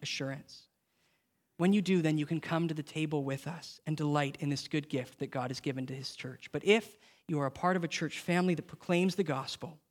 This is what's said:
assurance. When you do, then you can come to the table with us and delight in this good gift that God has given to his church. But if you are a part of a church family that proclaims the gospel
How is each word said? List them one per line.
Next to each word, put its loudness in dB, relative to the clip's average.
assurance. -8
When 6
you 6
do, 4
then 4
you 0
can 0
come 0
to -2
the -6
table -2
with -4
us -12
and 0
delight 2
in 0
this -4
good -2
gift -4
that -6
God -2
has -6
given -4
to -8
his -10
church. -12
But -4
if 4
you 2
are 2
a 0
part 2
of -2
a -2
church -4
family 2
that -6
proclaims 0
the 0
gospel -6